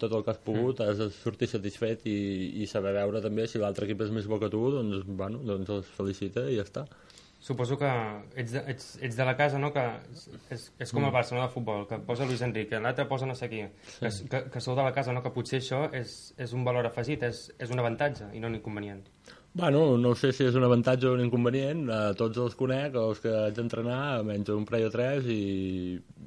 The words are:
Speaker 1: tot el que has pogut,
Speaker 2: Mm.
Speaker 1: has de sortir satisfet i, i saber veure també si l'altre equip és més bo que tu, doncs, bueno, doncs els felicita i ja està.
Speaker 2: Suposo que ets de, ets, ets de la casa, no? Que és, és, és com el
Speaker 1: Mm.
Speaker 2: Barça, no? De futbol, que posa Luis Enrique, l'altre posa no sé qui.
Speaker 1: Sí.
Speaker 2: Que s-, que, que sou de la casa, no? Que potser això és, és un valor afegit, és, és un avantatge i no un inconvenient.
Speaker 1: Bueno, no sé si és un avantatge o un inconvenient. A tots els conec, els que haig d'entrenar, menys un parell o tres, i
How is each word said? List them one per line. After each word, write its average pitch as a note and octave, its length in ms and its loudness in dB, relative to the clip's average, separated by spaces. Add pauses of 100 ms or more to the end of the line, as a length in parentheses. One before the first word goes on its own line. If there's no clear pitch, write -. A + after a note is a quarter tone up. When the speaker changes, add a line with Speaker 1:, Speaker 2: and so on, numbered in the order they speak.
Speaker 1:
tot A2 120 0
el A2 120 0
que A2+ 80 -2
has - 100 -10
pogut, A#2 360 0
Speaker 2:
Mm. G#2+ 100 2
Speaker 1:
has G2+ 80 2
de G#2+ 120 0
sortir A2 380 -2
satisfet A2 580 -2
i, G2+ 580 -2
i G2 40 -4
saber G2 260 0
veure G2+ 280 2
també A2 260 0
si A2+ 120 -2
l'altre G2+ 260 0
equip G2+ 160 -2
és G#2+ 100 -2
més G#2+ 160 -2
bo G#2+ 120 0
que G#2 100 0
tu, A2 220 2
doncs, G#2 340 -2
bueno, G2 380 -4
doncs G2 260 -2
els G2+ 180 -2
felicita G2+ 600 -4
i B2 80 2
ja G2+ 60 0
està. C#3+ 220 -6 (600)
Speaker 2:
Suposo B2+ 320 0
que C#3+ 80 0 (560)
ets A2+ 120 -6
de, C3+ 80 -2 (100)
ets, - 140 -8 (160)
ets B2 140 -4
de B2+ 100 4
la B2+ 120 2
casa, C#3+ 220 4
no? C#3+ 120 2
Que C#3+ 100 0 (300)
és, - 180 -18 (200)
és, A#2+ 140 -8 (160)
és B2 120 -6
com C#3+ 120 2
el C3+ 80 2
Speaker 1:
Mm. - 20 -2
Speaker 2:
Barça, B2 220 2
no? B2+ 80 0
De B2 100 0
futbol, A2 340 -4
que A2 120 -6
posa A#2+ 260 -2
Luis B2 160 0
Enrique, A2 380 -2
l'altre B2+ 260 0
posa C3 220 -2
no B2+ 80 -4
sé A#2+ 140 -6
qui. A2 120 -6 (240)
Speaker 1:
Sí. - 140 -16
Speaker 2:
Que B2 80 -2
s-, G#2 200 -6
que, C3 120 0 (100)
que B2 120 -6
sou B2+ 140 -2
de C#3 60 2
la C3 120 2
casa, B2+ 200 0
no? B2 80 -2
Que B2+ 80 -2
potser B2 320 -2
això C3+ 220 -2 (100)
és, - 440 -8
és A#2+ 160 -8
un B2 120 0
valor B2 220 2
afegit, B2+ 360 -2
és, A#2 360 -4
és A#2+ 100 -6
un B2+ 100 -2
avantatge A#2 540 0
i A2 60 -10
no A2+ 80 -4
un A2+ 80 -2
inconvenient. G#2 480 -8 (500)
Speaker 1:
Bueno, D#3 440 6
no A#2+ 180 6
sé C3 180 4
si C#3 100 2
és B2 120 6
un B2+ 100 6
avantatge B2 420 6
o B2+ 60 6
un B2 80 2
inconvenient. B2+ 680 2
A A2 100 0 (180)
tots A2+ 200 0
els B2 180 0
conec, C3 400 0
els A2 260 2
que A2+ 80 0
haig G#2+ 260 2
d'entrenar, A#2+ 680 -2
menys G#2 240 -2
un G#2 160 0
parell A2+ 220 2
o G#2 40 -2
tres, B2+ 380 0
i F#2+ 720 0 (260)